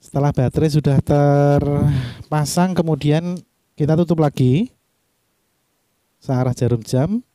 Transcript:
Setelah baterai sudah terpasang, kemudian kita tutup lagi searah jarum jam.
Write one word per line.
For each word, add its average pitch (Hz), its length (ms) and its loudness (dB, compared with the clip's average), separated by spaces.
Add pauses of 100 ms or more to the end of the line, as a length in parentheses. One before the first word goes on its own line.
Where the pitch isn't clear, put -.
Setelah 143 320 -2
baterai 139 340 0
sudah 143 320 2
terpasang, 143 1700 0
kemudian 165 640 -2 (340)
kita 156 220 0
tutup 165 240 0
lagi 143 500 2 (1500)
searah 127 320 -2
jarum 117 320 -2
jam. 170 400 -2 (120)